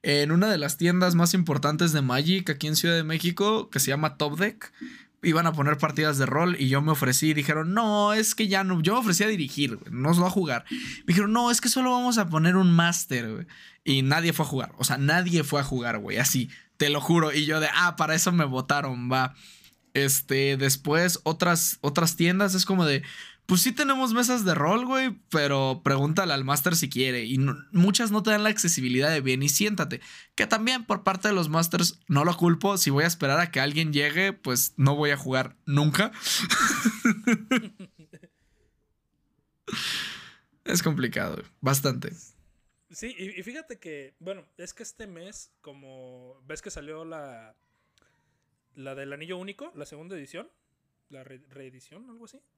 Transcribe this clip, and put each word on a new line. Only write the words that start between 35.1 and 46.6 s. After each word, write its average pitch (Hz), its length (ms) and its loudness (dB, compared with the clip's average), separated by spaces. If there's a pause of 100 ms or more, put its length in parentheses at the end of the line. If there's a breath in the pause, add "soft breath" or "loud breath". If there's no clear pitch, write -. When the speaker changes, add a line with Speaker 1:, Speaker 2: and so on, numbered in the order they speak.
Speaker 1:
jugar 131 380 -4 (100)
nunca. 147 480 2
<laughs> - 1800 -2 (2750 loud breath)
Es - 180 -2
complicado, 135 540 -4
güey, - 100 -16 (140)
bastante. 135 520 -2 (800)
Speaker 2:
Sí, 226 260 -14
y, 185 220 -14
y 180 40 -14
fíjate 247 360 -16
que, 143 400 -16
bueno, 180 260 -14 (120)
es 175 160 -18
que 233 100 -20
este 214 240 -18
mes, 180 440 -20 (100)
como 131 840 -20
ves 156 160 -16